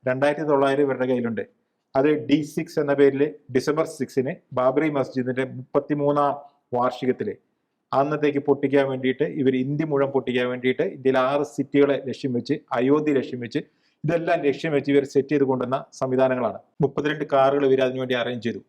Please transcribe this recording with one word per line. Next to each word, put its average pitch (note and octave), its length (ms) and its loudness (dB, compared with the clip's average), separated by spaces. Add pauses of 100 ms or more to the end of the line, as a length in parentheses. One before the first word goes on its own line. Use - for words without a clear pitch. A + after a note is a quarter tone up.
രണ്ടായിരത്തി D3 440 0
തൊള്ളായിരം C#3 360 2
ഇവരുടെ B2+ 240 -2
കയ്യിലുണ്ട്. A#2 320 -2 (520)
അത് C#3 140 4 (180)
ഡി D3 120 4 (160)
സിക്സ് - 240 -4
എന്ന C#3+ 140 0
പേരിൽ C#3 280 4 (340)
ഡിസംബർ D3+ 300 0 (120)
സിക്സിന് C3 360 -4 (240)
ബാബറി C#3+ 400 2
മസ്ജിദിന്റെ B2+ 480 -2 (120)
മുപ്പത്തിമൂന്നാം C#3+ 760 0 (400)
വാർഷികത്തില് B2 600 -2 (580)
അന്നത്തേക്ക് C#3+ 560 0
പൊട്ടിക്കാൻ C#3 440 2
വേണ്ടിയിട്ട് C3 340 -2 (160)
ഇവർ C3 120 4 (100)
ഇന്ത്യ D3 280 -2
മുഴുവൻ C#3 240 0
പൊട്ടിക്കാൻ B2 360 0
വേണ്ടിയിട്ട് B2+ 340 -2 (100)
ഇന്ത്യയിലെ C3 240 2 (100)
ആറ് D3 240 0
സിറ്റികളെ C#3 440 2 (100)
ലക്ഷ്യം B2 300 -6
വെച്ച്, A#2+ 180 -2 (220)
അയോധ്യ C#3+ 420 2
ലക്ഷ്യം B2 260 -8
വെച്ച്, D3 160 -6 (420)
ഇതെല്ലാം E3 440 0
ലക്ഷ്യം C#3 280 -2
വെച്ച് C#3 180 0
ഇവർ C#3 200 4
സെറ്റ് C3+ 200 2
ചെയ്ത് C#3 160 2
കൊണ്ടുവന്ന B2+ 280 -2 (220)
സംവിധാനങ്ങളാണ്. B2+ 600 0 (240)
മുപ്പത്തിരണ്ട് D3+ 500 -2
കാറുകൾ C#3 360 4
ഇവർ C3 160 4
അതിനുവേണ്ടി B2+ 360 -2
അറേഞ്ച് A#2+ 260 -6
ചെയ്തു. G#2 220 -6